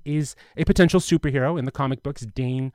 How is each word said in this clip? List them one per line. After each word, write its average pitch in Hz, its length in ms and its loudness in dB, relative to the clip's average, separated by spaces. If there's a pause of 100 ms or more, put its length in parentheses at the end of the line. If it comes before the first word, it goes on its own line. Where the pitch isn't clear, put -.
is 147 300 -4 (220)
a 165 80 -2
potential 180 340 6
superhero. 151 600 0
In 127 80 -4
the 135 40 -4
comic 131 320 -4
books, 139 200 -8
Dane 127 520 -6